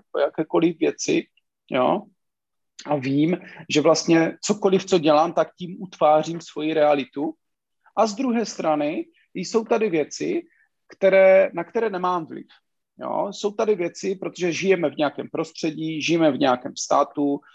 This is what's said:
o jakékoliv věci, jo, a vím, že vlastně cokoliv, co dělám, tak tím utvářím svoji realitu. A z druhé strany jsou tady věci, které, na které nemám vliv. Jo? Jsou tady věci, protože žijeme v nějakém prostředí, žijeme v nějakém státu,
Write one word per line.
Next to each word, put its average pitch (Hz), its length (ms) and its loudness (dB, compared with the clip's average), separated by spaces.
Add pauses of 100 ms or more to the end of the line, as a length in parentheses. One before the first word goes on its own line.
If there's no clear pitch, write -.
(160)
o - 20 0
jakékoliv 160 600 0
věci, 147 440 -2 (480)
jo, 151 320 0 (840)
a 147 100 -2
vím, 143 420 0 (320)
že 151 100 2
vlastně 165 640 2
cokoliv, 196 420 0
co 185 140 2
dělám, 156 340 2
tak 160 160 0 (100)
tím 180 240 -12
utvářím 160 580 0
svoji 156 340 -6
realitu. 147 600 0 (640)
A 214 100 4
z 208 80 -6
druhé 233 320 -2
strany 151 580 -2 (300)
jsou 220 300 -4
tady 220 260 0
věci, 160 520 -4 (540)
které, 190 580 6
na 170 100 -6
které 226 260 -2
nemám 180 360 -2
vliv. - 200 -14 (520)
Jo? 160 320 -4
Jsou 202 200 -6
tady 214 240 0
věci, 175 400 -4
protože 175 380 -4
žijeme 170 380 0
v 135 60 -16
nějakém - 360 -4
prostředí, 156 680 -6
žijeme 156 300 2
v 123 60 -4
nějakém 131 380 0
státu, 143 640 0 (140)